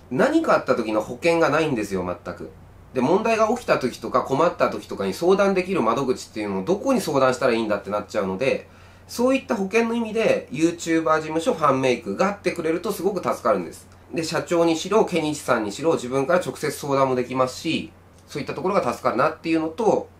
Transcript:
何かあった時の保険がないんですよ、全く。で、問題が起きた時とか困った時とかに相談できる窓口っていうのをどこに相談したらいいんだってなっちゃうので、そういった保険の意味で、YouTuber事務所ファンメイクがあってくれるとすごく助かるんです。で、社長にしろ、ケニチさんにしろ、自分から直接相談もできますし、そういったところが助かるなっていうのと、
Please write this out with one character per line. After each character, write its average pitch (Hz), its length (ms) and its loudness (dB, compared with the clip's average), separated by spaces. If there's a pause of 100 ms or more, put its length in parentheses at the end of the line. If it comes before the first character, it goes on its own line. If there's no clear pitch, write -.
(120)
何 262 300 4
か 196 140 4
あ 147 40 2
っ - 60 -4
た 131 100 2
時 110 160 -2
の 110 100 2
保 123 200 -10
険 165 180 4
が 156 100 4
な 151 120 2
い 151 60 0
ん 139 80 0
で 107 100 -2
す 95 80 -6
よ、 92 100 -2
全 90 320 -8
く。 78 140 -14 (440)
で、 131 80 0
問 175 220 4
題 226 140 2
が 220 120 4
起 240 80 0
き - 80 -12
た 156 120 2
時 127 220 -4
と 107 100 -8
か 123 140 2
困 147 240 2
っ 175 80 0
た 120 140 2
時 107 180 -8
と 101 80 -8
か 98 100 -4
に 95 80 -2
相 180 220 4
談 196 180 2
で 180 100 0
き 95 100 -6
る 135 80 0
窓 117 240 0
口 - 220 -2
っ - 60 -20
て 110 60 -6
い 107 60 -4
う 101 40 -4
の 95 120 -2
を - 20 -8
ど 185 140 0
こ 269 160 0
に 208 80 2
相 139 180 -2
談 131 140 4
し 123 60 -6
た 135 80 2
ら 120 60 4
い 113 40 2
い 113 60 -2
ん 107 40 -2
だ 101 100 0
っ 98 60 -10
て 95 60 -10
な 104 100 -2
っ 101 80 -8
ち - 100 -6
ゃ 104 40 2
う 95 60 -2
の 95 100 -4
で、 123 300 -2 (400)
そ 247 220 0
う 269 60 4
い 262 40 -2
っ 262 60 -10
た 247 100 -2
保 196 100 -2
険 226 220 2
の 233 80 -2
意 233 60 -2
味 214 120 -6
で、 208 380 0
YouTuber 160 640 0
事 156 80 0
務 160 180 -2
所 - 120 0
フ 156 100 -2
ァ 139 100 4
ン 131 80 0
メ 127 120 4
イ 117 80 -2
ク 98 140 -6
が 185 120 2
あ 202 40 0
っ 202 80 -10
て 175 120 -2
く 160 120 -6
れ 160 80 0
る 175 100 -2
と 220 100 -4
す 170 120 -6
ご 196 100 2
く 170 100 -4
助 117 200 -2
か 113 100 4
る 95 60 2
ん 85 60 -6
で - 80 -14
す。 - 140 -20 (260)
で、 160 100 -2
社 156 200 -2
長 170 220 2
に 165 100 4
し 180 140 -6
ろ、 214 160 4
ケ 170 160 0
ニ 151 140 -2
チ - 60 -10
さ 123 180 0
ん 107 40 -2
に 101 80 -4
し 131 100 -12
ろ、 165 120 2
自 123 160 -4
分 135 160 0
か 170 80 2
ら 180 60 4
直 127 160 -4
接 147 160 -4
相 139 240 -4
談 135 140 4
も 127 60 0
で 123 100 0
き 123 100 -8
ま 127 120 2
す - 120 -12
し、 147 320 -4 (360)
そ 147 120 -10
う - 20 -4
い - 40 -10
っ - 20 -8
た 143 60 -8
と 143 80 -8
こ 180 80 -2
ろ 202 60 0
が 120 180 0
助 - 100 -10
か 120 80 2
る 107 60 -2
な 147 120 2
っ - 80 -6
て - 120 -8
い 165 60 2
う 160 40 2
の 160 80 -2
と、 170 400 2 (120)